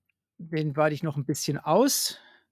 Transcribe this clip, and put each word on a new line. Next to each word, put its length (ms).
den 380
weite 180
ich 80
noch 140
ein 100
bisschen 320
aus. 640